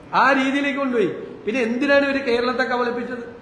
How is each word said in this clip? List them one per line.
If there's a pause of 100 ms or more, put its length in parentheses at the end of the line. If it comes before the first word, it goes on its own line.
(140)
ആ
രീതിയിലേക്ക്
കൊണ്ടുപോയി. (300)
പിന്നെ
എന്തിനാണ്
ഇവര്
കേരളത്തെ
കബളിപ്പിച്ചത്?